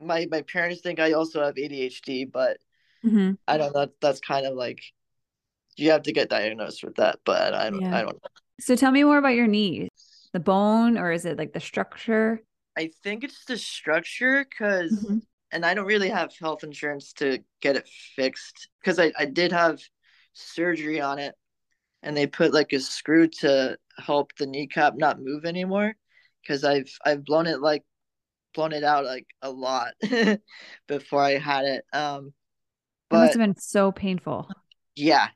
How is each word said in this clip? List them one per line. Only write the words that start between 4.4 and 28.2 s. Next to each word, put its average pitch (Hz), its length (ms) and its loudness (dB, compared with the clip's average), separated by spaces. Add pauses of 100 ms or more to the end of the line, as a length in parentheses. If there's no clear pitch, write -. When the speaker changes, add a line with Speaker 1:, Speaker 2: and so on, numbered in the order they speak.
Speaker 1:
of, 135 100 -4
like, 120 260 -8 (920)
you 147 160 2
have 147 120 4
to 147 80 -4
get 135 180 0
diagnosed 107 540 -4
with 85 120 -12
that, - 300 2
but 95 280 2
I 101 160 -2
don't, 101 140 -4
Speaker 2:
Yeah. 180 80 -2
Speaker 1:
I - 100 0
don't - 200 -6
know. - 80 -18 (300)
Speaker 2:
So 247 160 2
tell 262 160 4
me 285 120 6
more 294 140 6
about 269 160 4
your 240 120 4
knees. 202 420 0 (440)
The 180 80 -4
bone, 214 580 4
or 175 140 -2
is 170 120 -2
it, 160 140 -4
like, 156 140 -8
the 160 80 -8
structure? 220 800 -2 (340)
Speaker 1:
I 160 140 -6 (120)
think 214 220 -6
it's - 200 -16
the 254 120 -6
structure, 247 880 -2
'cause 202 480 -2
Speaker 2:
Mm-hmm. 208 260 -2 (320)
Speaker 1:
and 170 140 -4
I 170 100 2
don't 196 120 -4
really 202 240 2
have 175 280 -4
health 156 240 -6
insurance 147 520 -8
to 135 280 -2 (180)
get 139 160 2
it - 120 -6
fixed, - 800 -8 (160)
'cause 170 140 2
I, 165 200 4
I 151 60 -2
did 170 280 0
have 165 300 2 (520)
surgery 156 640 -4
on 139 180 -4
it, 143 160 -10 (680)
and 151 140 -8
they 143 100 2
put, 160 280 2
like, 151 200 2
a 131 60 -2
screw 160 480 2 (120)
to 135 380 2 (200)
help 143 380 -2
the 147 100 -4
kneecap 135 500 0
not 143 240 0
move 147 260 -8
anymore, 190 500 -2 (500)
'cause 143 180 -2
I've, 143 260 2 (140)
I've 147 200 0
blown 160 240 2
it, 143 140 -4
like, 151 220 0 (720)